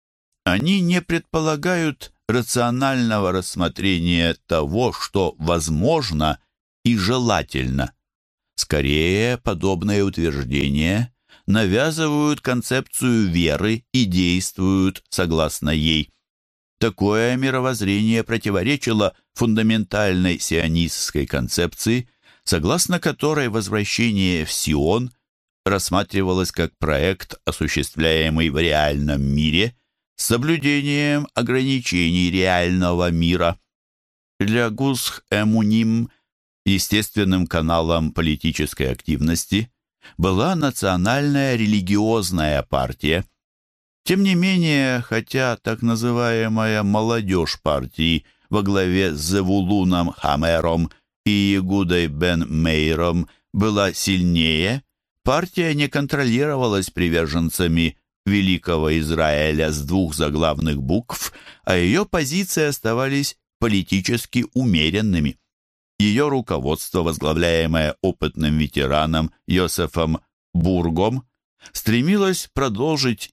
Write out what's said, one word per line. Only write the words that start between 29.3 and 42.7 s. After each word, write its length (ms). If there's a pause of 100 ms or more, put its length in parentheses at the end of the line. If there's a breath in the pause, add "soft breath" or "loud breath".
с 100
соблюдением 1080
ограничений 960
реального 800
мира. 500 (800)
Для 300
Гусх 640
Эмуним 760 (560 soft breath)
естественным 840
каналом 640
политической 800
активности 800 (460 loud breath)
была 380
национальная 1000
религиозная 1080
партия. 600 (800)